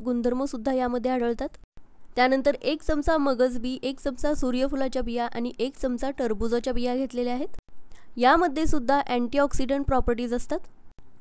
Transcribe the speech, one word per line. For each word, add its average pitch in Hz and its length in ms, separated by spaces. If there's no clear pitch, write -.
गुणधर्मसुद्धा 247 720
यामध्ये 247 380
आढळतात. 240 380
त्यानंतर 262 380
एक - 280
चमचा 311 360
मगज 254 400
बी, 254 240
एक 269 180
चमचा 285 340
सूर्यफुलाच्या 269 680
बिया 233 240
आणि 240 320
एक 262 180
चमचा 262 340
टरबुजाच्या 233 600
बिया 247 240
घेतलेल्या 247 380
आहेत. 254 220
यामध्ये 302 500
सुद्धा 285 340
अँटीऑक्सिडंट 269 840
प्रॉपर्टीज 240 480
असतात. 294 240